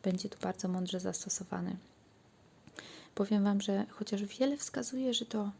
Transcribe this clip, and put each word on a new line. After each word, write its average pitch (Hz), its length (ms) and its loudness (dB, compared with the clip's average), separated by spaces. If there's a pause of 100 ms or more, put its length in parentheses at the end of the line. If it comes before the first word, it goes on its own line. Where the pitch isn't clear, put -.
Będzie 185 260 2
tu - 120 -12
bardzo 185 260 -2
mądrze 180 320 0
zastosowany. 185 760 -4 (1400)
Powiem 202 280 4
Wam, 202 180 6
że 202 280 2
chociaż 208 340 -2
wiele 262 340 2
wskazuje, 262 560 -2
że 233 120 0
to 208 340 -2